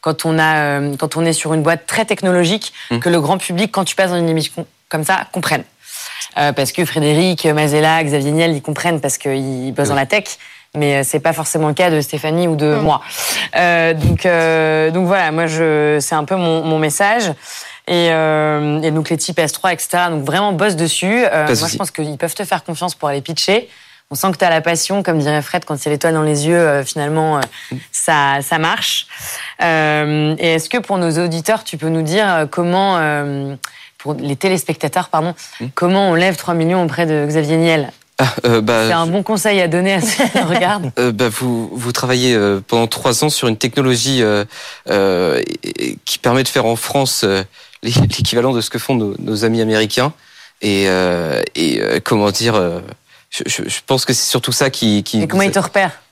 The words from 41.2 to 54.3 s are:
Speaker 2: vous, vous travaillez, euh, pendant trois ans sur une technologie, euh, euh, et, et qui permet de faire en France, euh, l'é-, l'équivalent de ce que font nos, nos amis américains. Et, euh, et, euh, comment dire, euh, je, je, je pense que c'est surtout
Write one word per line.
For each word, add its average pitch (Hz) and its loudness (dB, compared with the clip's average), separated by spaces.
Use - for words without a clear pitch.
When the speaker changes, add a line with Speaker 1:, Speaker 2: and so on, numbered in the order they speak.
Speaker 2:
vous, 117 -2
vous 120 -6
travaillez, 123 0
euh, 101 2
pendant 117 2
trois 117 0
ans 151 2
sur 139 -2
une 110 0
technologie, 127 0
euh, 104 2
euh, 92 2
et, - -6
et - -10
qui - -6
permet 127 2
de 131 -2
faire 120 0
en 117 2
France, - -2
euh, 98 2
l'é-, 117 -4
l'équivalent 120 0
de 120 0
ce - -6
que - -6
font 131 -2
nos, 107 0
nos 104 -4
amis 113 2
américains. 110 2
Et, 98 2
euh, 87 0
et, 67 0
euh, 52 0
comment 104 2
dire, 110 -2
euh, 87 0
je, - -8
je, - -4
je - -6
pense 135 0
que 135 0
c'est - 0
surtout 131 -2